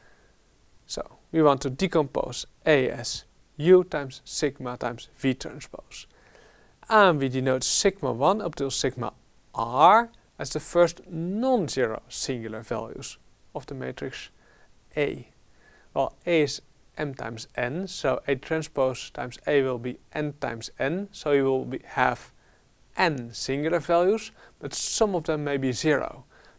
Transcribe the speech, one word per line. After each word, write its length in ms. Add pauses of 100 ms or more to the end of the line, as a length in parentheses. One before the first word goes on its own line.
(880)
So, 320 (120)
we 120
want 200
to 80
decompose 760 (180)
A 240
as 360 (320)
U 280
times 400
sigma 520
times 400
V 180
transpose. 720 (840)
And 320
we 80
denote 360
sigma 480
one 280
up 140
till 160
sigma 420 (420)
R 560 (280)
as 120
the 100
first 500
non-zero 1000
singular 540
values 560 (360)
of 120
the 80
matrix 560 (680)
A. 320 (640)
Well, 320
A 180
is 200 (340)
M 180
times 420
N, 320
so 380
A 100
transpose 760
times 360
A 160
will 160
be 200 (160)
N 260
times 380
N, 340
so 200
you 120
will 200
be, 200
have 480 (640)
N 360
singular 480
values, 500 (280)
but 140
some 420
of 100
them 200
may 120
be 160
zero. 520 (340)